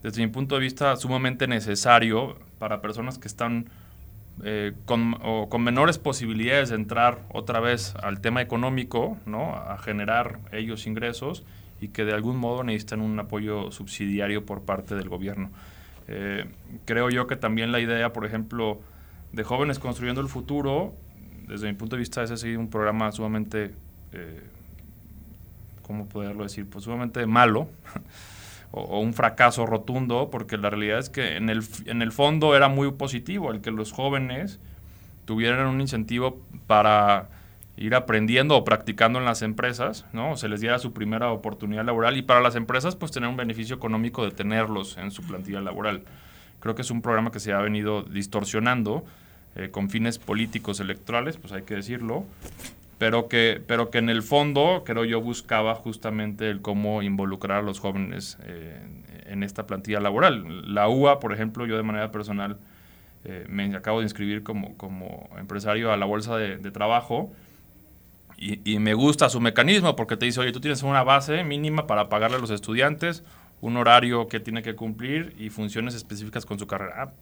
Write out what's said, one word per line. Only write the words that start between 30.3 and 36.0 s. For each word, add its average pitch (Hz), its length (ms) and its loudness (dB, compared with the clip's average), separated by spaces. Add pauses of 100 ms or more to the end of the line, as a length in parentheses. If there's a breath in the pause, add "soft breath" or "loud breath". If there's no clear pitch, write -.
porque 113 260 -6
la 101 120 0
realidad 104 300 0
es 131 100 -6
que 104 260 -2
en 107 140 0
el, 110 140 0 (220)
en 117 160 -2
el 113 100 0
fondo 151 440 4
era 139 140 10
muy 139 220 2
positivo 139 600 -4
el 107 100 -6
que 117 100 -4
los 107 200 -4
jóvenes 135 680 -4 (640 loud breath)
tuvieran 117 420 2
un 131 140 2
incentivo 127 580 -2 (280)